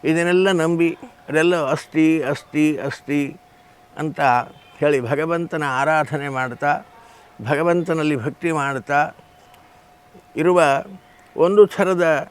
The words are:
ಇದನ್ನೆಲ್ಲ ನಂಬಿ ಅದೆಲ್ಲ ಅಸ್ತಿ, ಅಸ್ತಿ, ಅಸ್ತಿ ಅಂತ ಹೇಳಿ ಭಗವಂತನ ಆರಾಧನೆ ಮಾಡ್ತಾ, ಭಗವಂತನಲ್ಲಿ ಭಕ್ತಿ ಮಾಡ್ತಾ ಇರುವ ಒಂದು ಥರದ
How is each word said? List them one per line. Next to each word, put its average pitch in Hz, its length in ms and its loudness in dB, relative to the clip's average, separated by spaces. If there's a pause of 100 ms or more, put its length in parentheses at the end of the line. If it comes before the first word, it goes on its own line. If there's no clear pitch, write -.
ಇದನ್ನೆಲ್ಲ 175 480 2
ನಂಬಿ 165 380 0 (400)
ಅದೆಲ್ಲ 165 260 2 (160)
ಅಸ್ತಿ, 160 360 0 (240)
ಅಸ್ತಿ, 151 340 -2 (220)
ಅಸ್ತಿ 143 340 -4 (720)
ಅಂತ 151 240 -6 (600)
ಹೇಳಿ 147 200 2
ಭಗವಂತನ 156 640 -4 (160)
ಆರಾಧನೆ 147 500 0
ಮಾಡ್ತಾ, 131 440 -2 (680)
ಭಗವಂತನಲ್ಲಿ 156 760 0 (100)
ಭಕ್ತಿ 165 260 -6
ಮಾಡ್ತಾ 139 480 -2 (1400)
ಇರುವ 175 260 4 (760)
ಒಂದು 196 320 4
ಥರದ 180 380 0 (260)